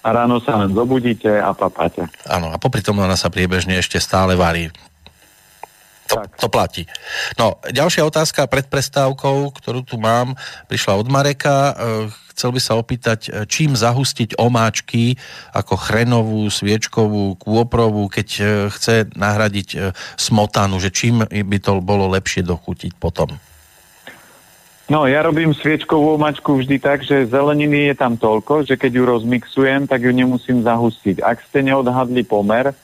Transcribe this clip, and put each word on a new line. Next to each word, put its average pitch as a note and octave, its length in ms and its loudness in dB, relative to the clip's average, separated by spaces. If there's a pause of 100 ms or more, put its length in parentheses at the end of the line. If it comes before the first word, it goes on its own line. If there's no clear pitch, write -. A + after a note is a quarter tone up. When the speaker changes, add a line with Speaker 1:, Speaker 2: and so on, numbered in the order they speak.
Speaker 1:
a - 140 -2
ráno A#2+ 260 2
sa A2+ 220 -2
len G2 80 0
zobudíte A#2+ 580 0
a G2+ 240 2
papáte. F2+ 540 -2 (180)
Speaker 2:
Áno, E2 300 -4
a - 20 -6
popri B2+ 240 -2
tom G2+ 220 0
ona F#2 160 0
sa - 100 -2
priebežne F2+ 480 0
ešte F2 220 -2
stále F#2 400 2
varí. E2+ 320 0 (1400)
To, A2+ 140 -2
Speaker 1:
Tak. F#2+ 160 -18
Speaker 2:
to A#2+ 120 -2
platí. - 320 -2 (560)
No, A2 280 2
ďalšia D3+ 400 0
otázka D#3 400 0
pred C3+ 240 -2
prestávkou, C#3 800 0
ktorú B2+ 320 -8
tu B2 160 -10
mám, A#2+ 400 0 (320)
prišla - 280 0
od A2 80 -2
Mareka. C#3 480 2
E, C#3 180 2 (640)
chcel - 160 -4
by B2+ 80 -2
sa A#2+ 160 -2
opýtať, A#2 460 -2 (100)
e, - 0 - (160)
čím C#3+ 320 0
zahustiť A#2+ 560 0
omáčky A#2 800 0 (400)
ako G2 240 -2
chrenovú, A2 720 0
sviečkovú, G#2 880 0
kôprovú, A2 720 0
keď, - 240 -4
e, G#2 80 -2 (320)
chce - 200 0 (200)
nahradiť, G2+ 560 0
e, - 80 -8 (400)
smotanu, G#2 640 0
že G2 80 -2
čím A#2 320 0
by G#2 400 -2
to G2 160 0
bolo F#2+ 320 0
lepšie F#2 320 -2
dochutiť F2+ 560 -6
potom? E2 320 -2 (1600)
Speaker 1:
No, D3+ 160 2
ja C#3+ 160 2
robím D#3+ 320 2
sviečkovú D3+ 640 2
omáčku D3 400 0
vždy C3 240 0
tak, C#3 240 0
že C3+ 240 2
zeleniny D3 560 2
je C#3+ 80 2
tam B2 240 0
toľko, A#2 480 2
že C3+ 80 2
keď B2 240 0
ju B2+ 80 4
rozmixujem, B2+ 800 0
tak C3 160 0
ju B2+ 80 2
nemusím B2+ 560 2
zahustiť. A#2 560 0
Ak A2+ 240 0
ste C#3 160 0
neodhadli B2+ 640 0
pomer A2 580 0